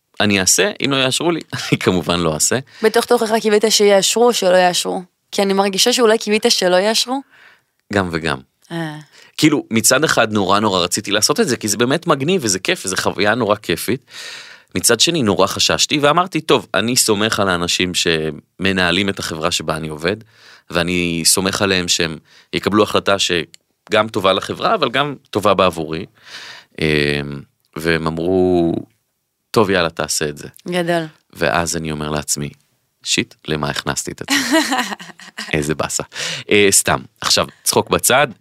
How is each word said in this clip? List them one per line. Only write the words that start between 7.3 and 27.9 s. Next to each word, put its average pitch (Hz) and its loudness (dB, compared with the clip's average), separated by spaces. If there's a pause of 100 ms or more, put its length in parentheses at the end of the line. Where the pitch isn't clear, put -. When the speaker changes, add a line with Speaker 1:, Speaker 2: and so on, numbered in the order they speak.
Speaker 1:
גם 95 0
וגם. 80 -2 (340)
Speaker 2:
אה. 160 -8 (380)
Speaker 1:
כאילו, 147 2
מצד 127 2
אחד 117 2
נורא 98 2
נורא 98 2
רציתי 90 -2
לעשות 107 0
את 208 2
זה, 117 0
כי 107 -4
זה 101 -2
באמת 127 0
מגניב, 160 0
וזה 95 0
כיף, 180 -4
וזה 95 -4
חוויה 101 0
נורא 107 0
כיפית. 95 -4 (680)
מצד 113 2
שני, - 2
נורא 95 4
חששתי, 98 0
ואמרתי, 160 0
"טוב, 170 2
אני 113 0
סומך 107 0
על 98 2
האנשים 90 0
שמנהלים 87 -2
את 98 -4
החברה 80 -4
שבה 80 -4
אני 78 -6
עובד, 78 -2 (540)
ואני 85 -2
סומך 95 0
עליהם 92 2
שהם 80 -2 (340)
יקבלו 98 2
החלטה 98 0
שגם - -2
טובה 95 2
לחברה, 98 -2
אבל 151 0
גם 135 -2 (160)
טובה 101 2
בעבורי." 87 0 (760)
אמ, - 0 (920)
והם 80 -2